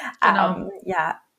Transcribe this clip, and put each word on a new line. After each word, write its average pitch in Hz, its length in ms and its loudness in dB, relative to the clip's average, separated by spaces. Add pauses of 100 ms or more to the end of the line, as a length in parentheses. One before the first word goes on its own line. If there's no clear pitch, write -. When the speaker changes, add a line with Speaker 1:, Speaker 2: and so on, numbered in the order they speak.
(200)
Speaker 1:
Genau. 175 360 4
Speaker 2:
ähm, 185 140 -8 (140)
ja, 170 340 -2 (200)